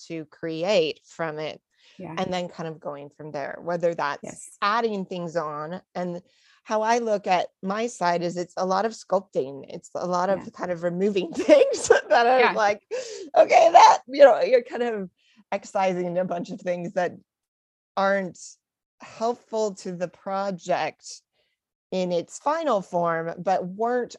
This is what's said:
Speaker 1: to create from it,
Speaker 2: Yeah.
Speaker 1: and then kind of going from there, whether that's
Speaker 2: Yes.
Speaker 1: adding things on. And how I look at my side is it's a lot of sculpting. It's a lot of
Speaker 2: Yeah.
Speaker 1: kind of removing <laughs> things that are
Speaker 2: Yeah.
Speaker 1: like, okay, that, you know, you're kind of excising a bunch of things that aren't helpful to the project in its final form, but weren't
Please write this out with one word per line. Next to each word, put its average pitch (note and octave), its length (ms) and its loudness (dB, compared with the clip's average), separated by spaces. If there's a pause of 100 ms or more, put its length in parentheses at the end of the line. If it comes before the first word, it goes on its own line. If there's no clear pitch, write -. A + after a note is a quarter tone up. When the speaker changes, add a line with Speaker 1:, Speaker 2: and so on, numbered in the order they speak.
Speaker 1:
to D#3+ 180 -10
create E3 800 0
from D#3 340 -8
it, D3+ 220 -10 (380)
Speaker 2:
Yeah. E3 180 -14
Speaker 1:
and F#3 160 -2
then F3+ 160 -4
kind D#3+ 200 -10
of D#3+ 120 -12
going C#3+ 300 -12
from D3+ 200 -16
there, D3 320 -8
whether E3+ 320 0
that's C#3+ 280 -4
Speaker 2:
Yes. - 280 -16 (120)
Speaker 1:
adding G#3+ 420 0
things F3 320 -8
on. D3+ 460 -8 (120)
And F3 280 -6 (420)
how G#3+ 180 -2
I A#3 160 2
look G#3+ 280 -2
at F#3 220 0 (140)
my G#3 260 -4
side F3 340 0
is F3 160 -4
it's F3 180 -8
a F3+ 100 -2
lot F#3+ 200 0
of A3+ 60 -4
sculpting. C#3 760 -4
It's - 260 -16
a - 120 -6
lot F3+ 240 0
of F#3+ 100 0
Speaker 2:
Yeah. - 140 -16
Speaker 1:
kind F3+ 180 -8
of E3 100 -6
removing F#3+ 500 -2
<laughs> - 20 -12
things - 540 4
that A#3+ 380 4
are B3+ 140 6
Speaker 2:
Yeah. A3+ 120 4
Speaker 1:
like, G#3 300 0 (540)
okay, - 340 8
that, - 360 10
you C#4 180 -6
know, G#3 160 4
you're A#3 240 2
kind B3 180 -8
of G#3+ 280 -6 (420)
excising F#3+ 680 -2
a F#3 60 0
bunch F3 260 -6
of F3+ 100 -12
things F3 340 -6
that F3 180 -2 (840)
aren't G3 420 -2 (640)
helpful A3 720 -4
to F#3+ 180 -12
the F3 160 -6
project F3+ 1120 -6 (680)
in F3+ 220 -2
its E3 260 -4
final C#4+ 440 -2
form, E3 560 -2
but F#3 280 0
weren't A3+ 520 -4